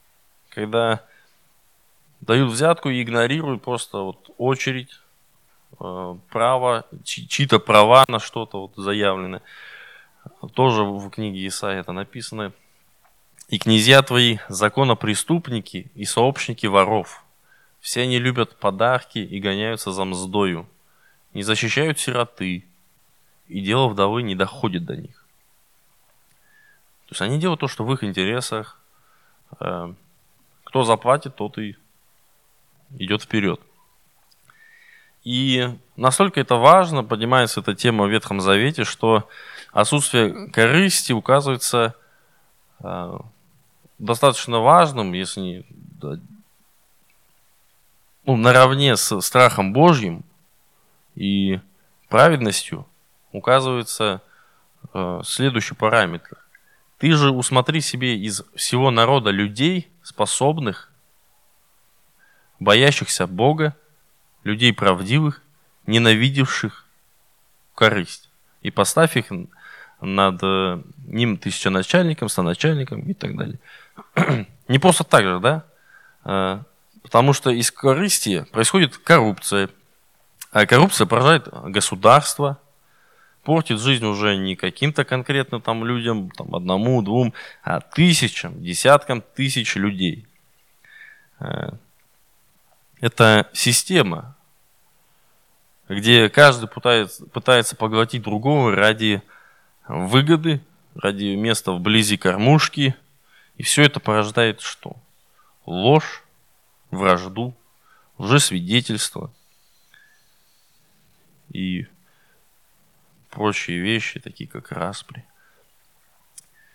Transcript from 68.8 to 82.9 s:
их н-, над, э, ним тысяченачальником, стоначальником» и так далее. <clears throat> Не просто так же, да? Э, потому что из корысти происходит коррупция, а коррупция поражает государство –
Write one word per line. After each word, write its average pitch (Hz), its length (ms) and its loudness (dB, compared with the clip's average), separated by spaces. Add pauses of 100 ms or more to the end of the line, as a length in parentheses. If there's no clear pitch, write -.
их 117 160 -4
н-, 87 160 -10 (520)
над, 95 420 0
э, 95 400 -2 (240)
ним 110 300 -2
тысяченачальником, 101 920 -2
стоначальником» 117 760 -2
и - 120 -8
так - 220 -10
далее. - 220 -10 (560)
<clears throat> 131 320 0 (220)
Не 131 100 4
просто 175 260 2
так 120 200 4
же, 90 160 0
да? 151 240 0 (600)
Э, 98 380 -2 (400)
потому 127 300 4
что 135 180 0
из 117 200 0
корысти 131 800 0
происходит 131 460 2
коррупция, 101 680 2 (840)
а 107 120 4
коррупция 123 420 4
поражает 127 420 2
государство – 104 1080 2 (840)